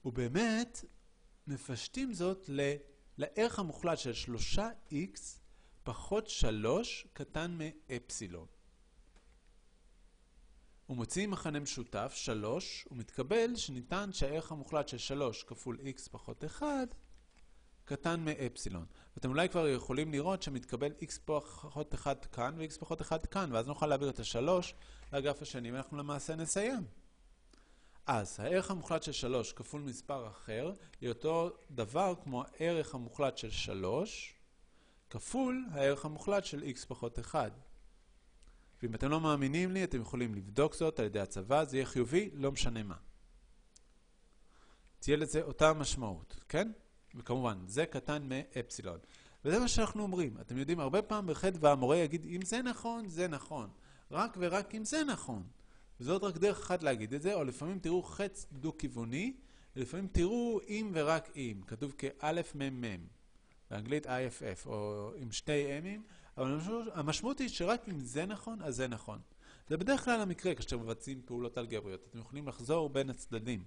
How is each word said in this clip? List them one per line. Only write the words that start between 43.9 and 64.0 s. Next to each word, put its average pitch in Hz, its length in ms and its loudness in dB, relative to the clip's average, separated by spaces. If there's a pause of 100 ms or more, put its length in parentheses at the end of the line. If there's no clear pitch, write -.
תהיה 147 180 4
לזה 156 240 2
אותה 156 320 6
משמעות, 123 640 -2 (100)
כן? 208 220 2 (440)
וכמובן, 120 520 0
זה 127 180 2
קטן 147 440 -2
מאפסילון. 117 720 -4 (460)
וזה 175 140 6
מה 247 80 4
שאנחנו 214 360 4
אומרים. 180 380 0
אתם 120 160 -6
יודעים, 160 220 0
הרבה 147 220 4
פעם 208 260 -2
בחטא 185 320 2
והמורה 143 380 10
יגיד, 160 280 4
"אם 175 160 -4
זה 220 200 0
נכון, 233 460 -2
זה 175 200 0
נכון. 139 420 -4 (420)
רק 185 280 0
ורק 190 360 0
אם 220 100 -4
זה 311 180 2
נכון." 127 440 -2 (520)
וזאת 175 240 2
רק 180 140 0
דרך 202 220 4
אחת 180 240 0
להגיד 113 300 2
את 143 80 -2
זה, 190 120 2
או 165 100 2
לפעמים 151 360 -2
תראו 170 240 2
חץ - 480 -4
דו-כיווני, 139 840 -2 (380)
ולפעמים 170 320 -2
תראו 220 600 4
אם 214 260 -2
ורק 160 420 4
אם. 113 320 -4
כתוב 135 300 -4
כאלף 156 580 -2
מם 135 260 -2
מם. 92 260 -4 (640)
באנגלית 131 360 -2